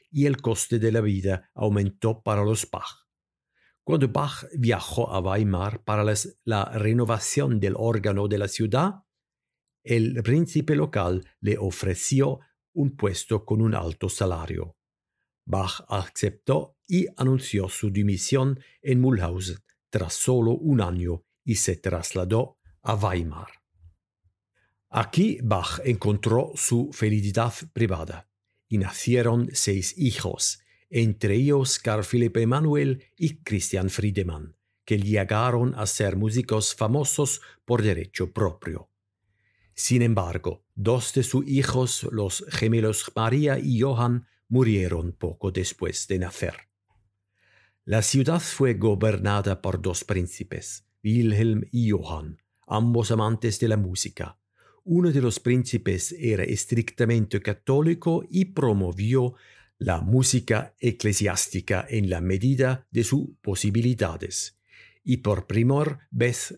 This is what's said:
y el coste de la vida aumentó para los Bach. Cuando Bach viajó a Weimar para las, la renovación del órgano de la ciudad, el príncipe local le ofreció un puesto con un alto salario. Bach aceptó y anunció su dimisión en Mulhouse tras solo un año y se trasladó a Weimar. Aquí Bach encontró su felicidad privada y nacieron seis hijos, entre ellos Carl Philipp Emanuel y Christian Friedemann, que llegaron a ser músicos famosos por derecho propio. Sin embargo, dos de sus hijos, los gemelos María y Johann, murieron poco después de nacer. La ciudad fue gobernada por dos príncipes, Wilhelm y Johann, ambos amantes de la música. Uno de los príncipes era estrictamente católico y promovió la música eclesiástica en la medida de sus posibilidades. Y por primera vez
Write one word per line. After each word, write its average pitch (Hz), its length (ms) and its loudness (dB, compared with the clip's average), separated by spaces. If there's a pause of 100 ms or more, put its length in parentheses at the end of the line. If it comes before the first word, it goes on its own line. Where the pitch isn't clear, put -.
(120)
y 143 160 2
el 135 100 2
coste 117 420 -2
de 110 140 2
la 117 80 4
vida 98 520 0
aumentó 104 680 0
para 104 220 0
los 110 260 0
Bach. - 380 -12 (760)
Cuando 139 240 2
Bach 135 380 -2 (120)
viajó 117 540 0
a 95 80 -2
Weimar 98 640 0
para 107 220 0
las, - 400 -2
la 104 200 0
renovación 113 960 0
del 98 160 0
órgano 104 520 0
de 101 100 0
la 101 100 -2
ciudad, 123 560 -2 (800)
el 117 400 2
príncipe 156 520 2
local 98 520 0 (140)
le 104 160 0
ofreció 107 840 -2 (320)
un 139 240 -2
puesto 101 500 -2
con 110 160 2
un 110 140 2
alto 85 340 -4
salario. 85 680 -4 (680)
Bach 95 440 -4
aceptó - 880 -2 (100)
y 185 200 2 (100)
anunció 131 500 0
su - 220 -4
dimisión 104 680 0 (220)
en 127 200 2
Mulhouse 92 600 0 (280)
tras 92 240 -2
solo 117 380 2
un 135 300 2
año 87 420 -2 (200)
y 113 120 0
se 95 200 0
trasladó 92 840 -2 (240)
a 107 140 -2
Weimar. 90 540 -4 (1400)
Aquí 170 540 0
Bach 101 420 0
encontró 110 720 2
su - 360 0
felicidad 107 640 0 (180)
privada 82 580 -4 (380)
y 107 120 0
nacieron 117 760 0
seis 98 440 -2
hijos, - 600 -2 (300)
entre 107 460 0
ellos 135 440 2
Carl 107 240 -2
Philipp 120 340 0
Emanuel 139 680 0 (100)
y - 220 -2
Christian 95 520 -2
Friedemann, 90 680 -4 (260)
que 107 140 0
llegaron 107 800 2
a 107 100 -4
ser 98 320 -2
músicos 110 580 0
famosos 135 640 0 (220)
por 117 200 2
derecho 90 500 -2
propio. - 560 -4 (880)
Sin 123 240 2
embargo, 98 640 0 (100)
dos 113 400 0
de 131 100 2
sus 139 240 0
hijos, 131 640 0
los 104 360 -4
gemelos 110 680 0
María 135 460 2
y 123 220 0
Johann, 120 440 0 (220)
murieron 92 640 2
poco - 400 -6
después - 560 -4
de 95 120 -2
nacer. 87 360 -6 (1300)
La 107 180 2
ciudad 135 380 2
fue 131 360 0
gobernada 101 840 0
por 90 200 -4
dos 90 240 -4
príncipes, - 840 -6 (160)
Wilhelm 110 680 2
y 117 200 2
Johann, 78 500 -6 (240)
ambos 117 460 2
amantes 110 480 0
de 120 80 2
la 110 80 4
música. 92 640 -6 (460)
Uno 175 260 4
de 139 80 4
los 123 220 0
príncipes 123 760 0
era 113 260 0
estrictamente 113 960 0
católico 160 880 0
y 185 160 2
promovió 113 880 0 (440)
la 87 220 0
música 117 800 2
eclesiástica 101 1080 0
en 104 200 0
la 85 120 -2
medida 127 720 0
de 120 120 2
sus 139 280 0 (100)
posibilidades. 104 1160 -2 (460)
Y 127 140 0
por 104 300 0
primera 135 640 0
vez 120 460 -2